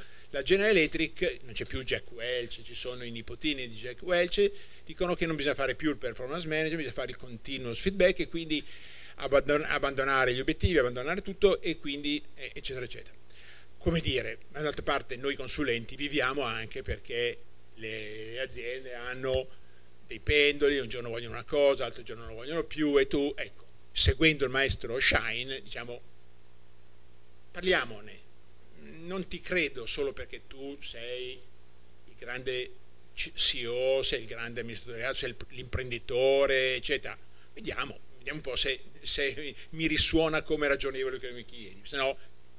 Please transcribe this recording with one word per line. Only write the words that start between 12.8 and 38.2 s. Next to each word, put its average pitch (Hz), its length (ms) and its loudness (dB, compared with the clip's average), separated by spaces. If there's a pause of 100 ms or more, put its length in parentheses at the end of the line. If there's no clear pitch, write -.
eccetera. - 300 -8 (640)
Come 170 220 2
dire, 113 400 -2 (100)
ma 143 120 -6
d'altra 147 220 -2
parte 139 320 0
noi 135 200 0
consulenti 127 600 -2
viviamo 139 460 0
anche 113 400 -4
perché 120 560 -2 (380)
le 110 640 -8
aziende 127 540 -6
hanno 131 540 -2 (600)
dei 113 120 -8
pendoli, 147 600 6
un 120 100 -2
giorno 120 200 -4
vogliono 117 240 -4
una 117 100 -6
cosa, 139 400 6
l'altro 117 180 -4
giorno 117 220 -8
non 113 80 -10
lo 110 60 -8
vogliono 147 260 -2
più, 147 360 6
e 135 80 6
tu, 139 300 2
ecco, - 300 -8 (240)
seguendo 156 540 6
il 123 60 2
maestro 131 480 2
Schein, 123 640 2
diciamo, 120 380 -6 (1500)
parliamone. 123 680 0 (640)
Non 165 460 -6
ti 175 120 -4
credo 143 460 0
solo 135 280 -2
perché 127 340 -8
tu 139 340 -8
sei 127 580 -6 (640)
il - 120 -10
grande 127 540 -4 (420)
C-, - 200 -4
C - 220 2
E 120 120 -2
O, 131 360 4
sei 127 180 0
il 113 60 -8
grande 117 340 -6
amministratore 117 360 -6
delegato, 127 220 -2
sei 131 100 -2
il, - 160 -6 (100)
l'imprenditore, 131 1200 4
eccetera. 123 420 -2 (360)
Vediamo, 117 460 -4 (180)
vediamo 139 220 -6